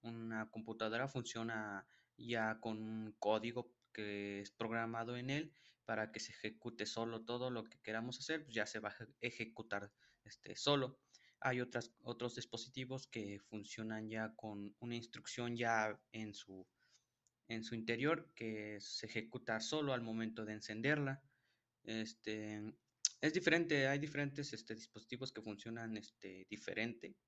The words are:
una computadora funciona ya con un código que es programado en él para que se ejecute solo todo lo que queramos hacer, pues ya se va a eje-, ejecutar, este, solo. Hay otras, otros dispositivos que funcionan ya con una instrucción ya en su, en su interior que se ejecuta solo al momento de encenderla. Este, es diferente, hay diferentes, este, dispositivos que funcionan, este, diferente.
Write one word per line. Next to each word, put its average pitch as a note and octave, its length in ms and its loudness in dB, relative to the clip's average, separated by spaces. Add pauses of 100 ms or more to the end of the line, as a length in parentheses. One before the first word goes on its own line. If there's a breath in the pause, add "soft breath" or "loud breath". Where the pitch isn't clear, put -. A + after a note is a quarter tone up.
una A2+ 500 -2
computadora A2+ 560 0
funciona A2+ 800 -2 (300 soft breath)
ya A2+ 420 2
con A2 240 -2
un A2 360 -2
código A2+ 540 2 (200)
que G2+ 480 -2
es G2+ 100 -8
programado A2+ 640 0
en B2 140 -4
él D3+ 240 0 (320 loud breath)
para A2 260 0
que A2 80 -6
se - 140 -6
ejecute A2 540 -4
solo A2+ 360 -2
todo B2 280 0
lo A2+ 120 -2
que - 160 -14
queramos A2+ 400 -2
hacer, D#3 240 -2
pues B2+ 100 -14
ya G#2+ 120 4
se - 160 -4
va G#2 80 -2
a - 20 -4
eje-, - 300 -12
ejecutar, A2+ 720 -4 (320 soft breath)
este, G2+ 320 -12
solo. C#3 420 4 (460 loud breath)
Hay B2+ 140 4
otras, A#2+ 320 0 (120)
otros A#2+ 320 -2
dispositivos B2+ 720 -6
que G2+ 320 -4
funcionan A2 680 -6
ya A2 260 -2
con G#2 460 -6
una A#2+ 160 -4
instrucción A#2 600 -4
ya A2+ 420 4 (140)
en A2 200 -6
su, F#2+ 320 -12 (840 soft breath)
en A2+ 160 -2
su B2 100 -4
interior A#2+ 580 2
que G#2+ 460 -4
se - 280 -6
ejecuta A2+ 520 -2
solo C#3+ 320 2
al A#2+ 100 4
momento A2+ 440 -2
de G#2+ 80 -4
encenderla. C3+ 680 2 (640 soft breath)
Este, G#2+ 800 -2 (560)
es D#3 140 6
diferente, D#3+ 560 8
hay C#3+ 100 4
diferentes, C#3+ 540 0
este, A2+ 200 -6
dispositivos A#2+ 600 -8
que A2+ 80 -8
funcionan, A2+ 560 -4
este, F#2+ 520 -10
diferente. - 680 -2 (100)